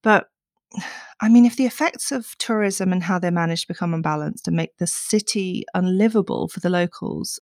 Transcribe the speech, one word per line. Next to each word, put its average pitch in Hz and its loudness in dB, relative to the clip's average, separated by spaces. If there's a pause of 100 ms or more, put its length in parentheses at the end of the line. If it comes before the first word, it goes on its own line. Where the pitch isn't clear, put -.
But, 214 4 (440)
<sighs> - -12
I 220 2
mean, 240 10
if 233 2
the 262 0
effects - -4
of 247 -8
tourism 196 0
and 180 0
how 180 -2
they're 175 0
managed 165 -2
become 170 -4
unbalanced 156 -4
and 170 0
make 170 -4
the 175 -2
city 196 -2 (100)
unlivable 190 2
for 175 -10
the 180 0
locals - -4 (140)